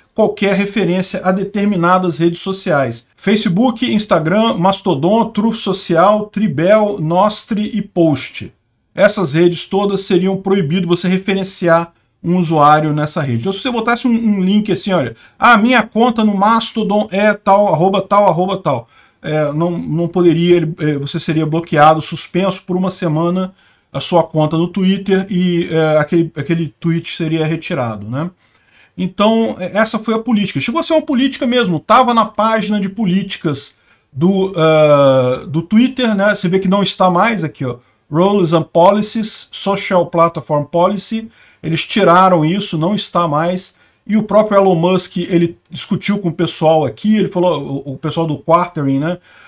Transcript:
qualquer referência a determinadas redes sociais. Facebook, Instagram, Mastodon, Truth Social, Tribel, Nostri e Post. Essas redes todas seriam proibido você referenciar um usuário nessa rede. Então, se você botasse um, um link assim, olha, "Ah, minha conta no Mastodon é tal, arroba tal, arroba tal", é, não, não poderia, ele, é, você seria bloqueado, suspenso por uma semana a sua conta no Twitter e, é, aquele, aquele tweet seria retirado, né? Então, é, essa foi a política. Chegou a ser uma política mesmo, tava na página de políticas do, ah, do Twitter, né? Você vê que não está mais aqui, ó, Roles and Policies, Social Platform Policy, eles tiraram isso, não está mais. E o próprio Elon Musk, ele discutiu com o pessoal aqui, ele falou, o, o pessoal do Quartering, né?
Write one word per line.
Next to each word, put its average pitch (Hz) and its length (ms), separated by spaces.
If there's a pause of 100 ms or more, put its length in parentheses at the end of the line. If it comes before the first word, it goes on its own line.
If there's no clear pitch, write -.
(140)
qualquer 208 420
referência 185 680
a 185 80
determinadas 185 840
redes 170 240
sociais. 143 760
Facebook, 220 720
Instagram, 214 680
Mastodon, 185 720
Truth 220 320
Social, 190 680
Tribel, 202 760
Nostri 196 760
e 190 60
Post. - 680 (440)
Essas 190 380
redes 170 320
todas 196 360
seriam 190 360
proibido 190 500
você 175 200
referenciar 185 840 (300)
um 170 120
usuário 156 580
nessa 151 280
rede. 120 200
Então, 190 120
se 196 60
você 269 100
botasse 233 380
um, 240 40
um 220 300
link 202 300
assim, 196 200
olha, 135 240 (220)
"Ah, 240 180
minha 226 280
conta 226 420
no 208 100
Mastodon 208 760
é 208 240
tal, 208 360
arroba 190 300
tal, 202 260
arroba 180 300
tal", 139 320 (320)
é, 151 300
não, 170 260
não 165 300
poderia, 175 480
ele, 160 240
é, 151 180
você 143 220
seria 156 260
bloqueado, 156 560
suspenso 185 600
por 180 120
uma 185 140
semana 180 640 (400)
a 139 60
sua 170 240
conta 156 340
no 170 100
Twitter 190 600
e, 180 420
é, 156 280
aquele, 165 360
aquele 165 440
tweet 165 360
seria 160 300
retirado, 123 640
né? 151 220 (680)
Então, 214 600
é, 180 180
essa 220 220
foi 220 160
a 220 40
política. 208 400
Chegou 233 200
a 320 40
ser 330 100
uma 311 100
política 269 420
mesmo, 240 340
tava 240 360
na 226 100
página 214 560
de 190 80
políticas 190 840 (360)
do, 190 460
ah, 143 920
do 151 140
Twitter, 233 540
né? 202 200
Você 190 140
vê 190 80
que 190 100
não 196 140
está 185 260
mais 185 360
aqui, 147 200
ó, 123 140 (340)
Roles 175 420
and 160 100
Policies, 208 880
Social 190 560
Platform 160 560
Policy, 202 640 (320)
eles 160 240
tiraram 180 580
isso, 180 320
não 165 200
está 175 320
mais. 170 480 (300)
E 208 120
o 214 60
próprio 208 340
Elon 196 160
Musk, 180 440
ele 170 420 (100)
discutiu 202 480
com 180 120
o 151 40
pessoal 160 500
aqui, 208 340
ele 196 100
falou, 143 580
o, 135 80
o 131 40
pessoal 160 280
do 147 140
Quartering, 160 580
né? 165 220 (280)